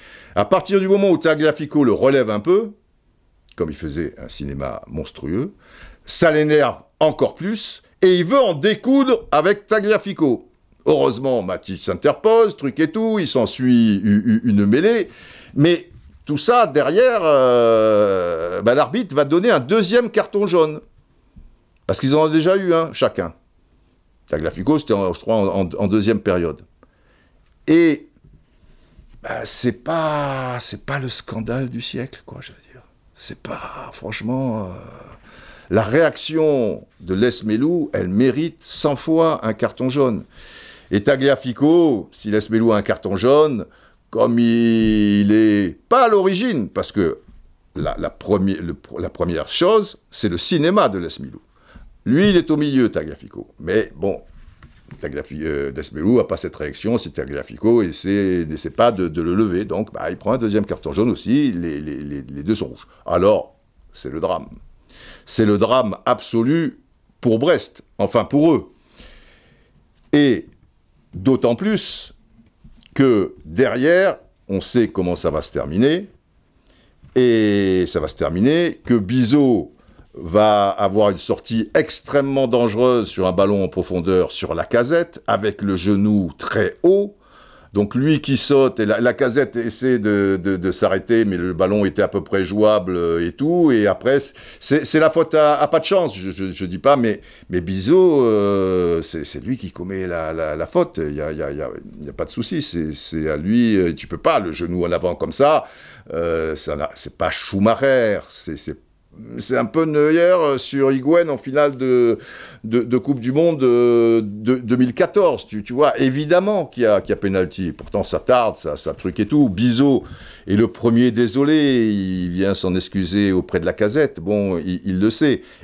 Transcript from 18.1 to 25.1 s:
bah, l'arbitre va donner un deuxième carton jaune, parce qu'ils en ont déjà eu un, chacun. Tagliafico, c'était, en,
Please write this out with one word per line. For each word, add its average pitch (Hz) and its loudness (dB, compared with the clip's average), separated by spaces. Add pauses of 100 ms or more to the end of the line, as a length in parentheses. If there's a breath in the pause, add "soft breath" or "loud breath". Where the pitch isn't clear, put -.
bah, 117 4
l'arbitre 147 -2
va 143 2
donner 180 2
un 160 2
deuxième 208 0
carton 208 -2
jaune, 156 0 (1040)
parce 95 -4
qu'ils 139 2
en 156 4
ont 156 2
déjà 160 2
eu 190 0
un, 160 0
chacun. 90 -2 (920)
Tagliafico, 82 -2
c'était, 131 -4
en, 98 0